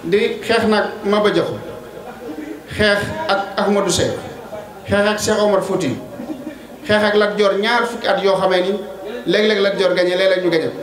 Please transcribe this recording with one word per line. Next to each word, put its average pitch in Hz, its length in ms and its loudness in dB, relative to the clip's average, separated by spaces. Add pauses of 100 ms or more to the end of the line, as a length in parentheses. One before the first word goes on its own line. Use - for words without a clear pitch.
di 208 380 2
xeex 226 260 2
nag 208 160 2 (200)
Maba 208 300 2
Jaxu, - 200 0 (1200)
xeex 202 220 4 (300)
ak 202 120 2 (160)
Ahmadou 202 340 2
Seck, - 220 0 (720)
xeex 202 220 2
ak 208 120 0
Cheikh 214 220 0
Omar 202 200 4
Fouti, 170 300 -2 (920)
xeex 208 180 4
ak 208 120 2
Lat 202 200 4
Dior 196 220 4
ñaar 233 260 2
fukki 233 240 -6
at 190 160 2
yoo 190 160 4
xamee 185 220 2
ni 196 100 0 (540)
léeg-léeg 208 340 4
Lat 196 160 2
Dior 180 180 2
gañe, 180 220 2
léeg-léeg 185 280 2
ñu 170 60 4
gañe 156 200 0 (120)